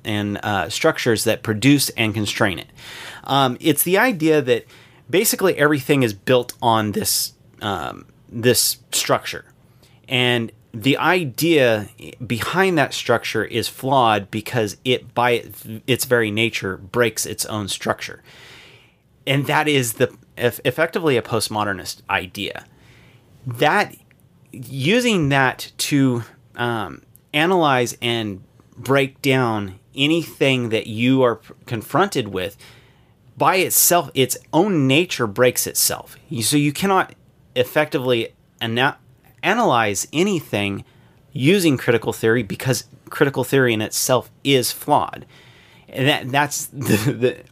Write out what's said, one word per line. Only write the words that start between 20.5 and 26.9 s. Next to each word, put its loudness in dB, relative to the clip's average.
effectively 0
a 2
postmodernist -4
idea. -4
That, 0
using 0
that 0
to, 0
um, -6